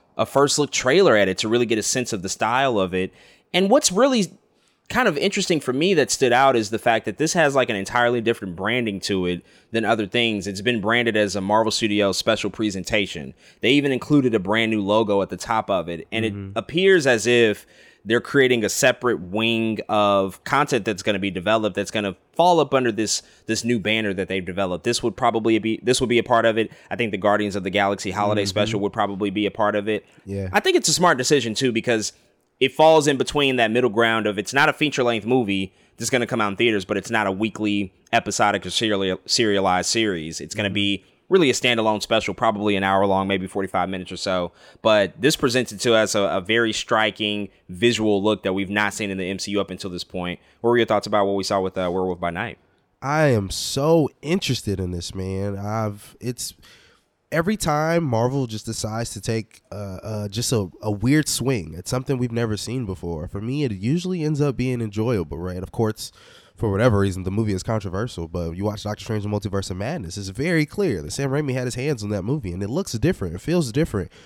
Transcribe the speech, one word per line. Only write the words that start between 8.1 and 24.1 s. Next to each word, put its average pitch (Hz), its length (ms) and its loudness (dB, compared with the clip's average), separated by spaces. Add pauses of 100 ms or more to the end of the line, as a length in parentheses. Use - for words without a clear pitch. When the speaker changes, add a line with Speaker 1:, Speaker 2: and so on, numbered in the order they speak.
Speaker 1:
different 104 340 -2
branding 104 460 -2
to 92 260 0
it 90 180 -2 (280)
than 113 120 -2
other 107 220 2
things. 110 400 0
It's 98 140 -6
been 117 200 0
branded 113 360 2
as 104 180 2
a 101 60 -2
Marvel 107 320 2
Studios 101 440 2
special 107 340 -2
presentation. 95 840 -4 (280)
They 110 100 4
even 143 180 2
included 127 440 2
a 110 40 2
brand 110 320 0
new 107 100 0
logo 101 420 2
at 90 60 -2
the 92 80 -8
top 110 340 -2
of 87 180 0
it, 82 240 -8
and 110 120 -2
Speaker 2:
Mm-hmm. 101 260 -6
Speaker 1:
it - 40 -16
appears 175 500 2
as 117 220 4
if 117 400 4 (380)
they're 113 160 2
creating 123 440 4
a 101 40 0
separate 123 520 2
wing 110 680 -2
of 101 560 2
content 139 400 0
that's 104 180 -4
gonna 101 160 0
be 95 140 -2
developed 104 420 0
that's 101 160 -4
gonna 101 260 -4 (200)
fall 170 240 4
up 135 120 0
under 127 200 2
this, 104 300 -2 (240)
this 110 180 -4
new 117 160 0
banner 104 340 0